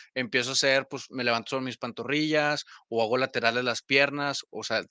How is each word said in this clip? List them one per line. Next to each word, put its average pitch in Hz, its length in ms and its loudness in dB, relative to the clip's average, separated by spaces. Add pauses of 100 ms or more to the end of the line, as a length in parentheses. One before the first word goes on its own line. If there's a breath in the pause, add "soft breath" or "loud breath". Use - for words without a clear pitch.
(140 loud breath)
empiezo 127 360 0
a - 20 -4
hacer, 135 380 2
pues, 135 200 -10
me 127 140 -6
levanto 117 260 0
sobre 131 140 -2
mis 123 140 -8
pantorrillas 147 840 0 (240 loud breath)
o 113 140 0
hago 113 160 2
laterales 123 460 0
las 117 180 -2
piernas, 139 680 0
o 110 120 -10
sea, 107 280 -2